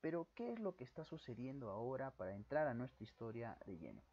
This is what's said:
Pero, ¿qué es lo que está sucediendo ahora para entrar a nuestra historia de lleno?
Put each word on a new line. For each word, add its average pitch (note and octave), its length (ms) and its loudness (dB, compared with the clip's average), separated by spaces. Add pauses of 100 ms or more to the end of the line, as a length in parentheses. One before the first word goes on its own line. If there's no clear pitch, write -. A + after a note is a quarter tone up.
Pero, E3 340 2
¿qué A#3+ 160 0
es A3+ 80 0
lo G3 160 2
que - 80 -8
está D#3 220 -6
sucediendo B2+ 640 -2
ahora B2+ 400 0
para F#2+ 240 -2
entrar C#3+ 320 4
a B2+ 60 4
nuestra A#2+ 320 -2
historia A2+ 600 -4
de F#2+ 120 -4
lleno? A1+ 240 -8 (100)